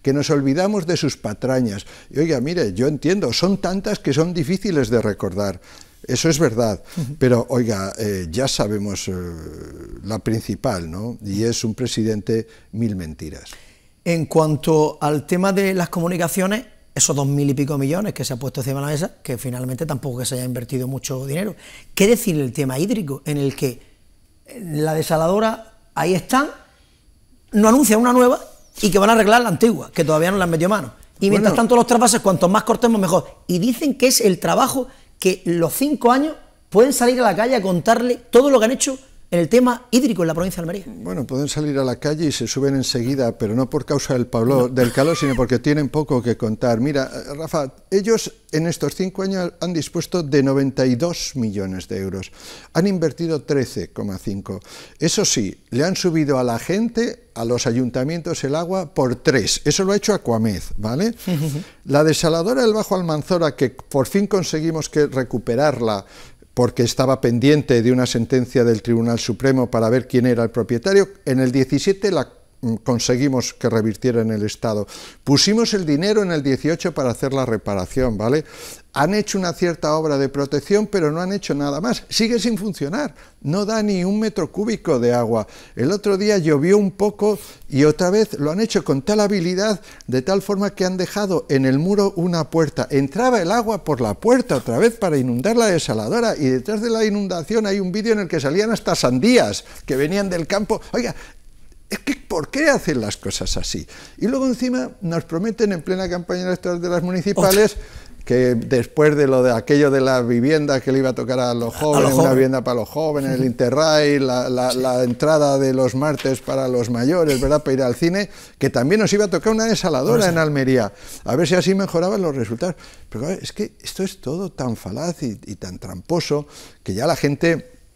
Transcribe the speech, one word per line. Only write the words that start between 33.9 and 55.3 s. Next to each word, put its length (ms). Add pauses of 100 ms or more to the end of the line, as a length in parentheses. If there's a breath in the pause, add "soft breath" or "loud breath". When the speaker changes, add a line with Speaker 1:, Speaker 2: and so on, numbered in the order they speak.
Speaker 3:
que 80
es 140
el 180
trabajo 480 (320 soft breath)
que 280
los 280
cinco 380
años 240 (340)
pueden 220
salir 260
a 60
la 100
calle 220
a 40
contarle 600 (100)
todo 200
lo 100
que 60
han 40
hecho 260 (320)
en 120
el 80
tema 420
hídrico 320
en 60
la 60
provincia 280
de 80
Almería. 140 (180)
Speaker 1:
Bueno, 240
pueden 220
salir 320
a 40
la 140
calle 280
y 60
se 140
suben 300
enseguida, 600
pero 200
no 120
por 160
causa 300
del 140
pablo-, 400
Speaker 3:
No. 0
Speaker 1:
del 240
calor, 240
sino 180
porque 240
tienen 300
poco 340
que 140
contar. 420
Mira, 320 (260)
Rafa, 360 (180)
ellos 420 (200)
en 160
estos 260
cinco 300
años 360
han 120
dispuesto 500
de 220
noventa 420
y 80
dos 400
millones 540
de 100
euros. 320 (440 loud breath)
Han 120
invertido 560
trece 500
coma 240
cinco. 440 (400 loud breath)
Eso 240
sí, 360 (100)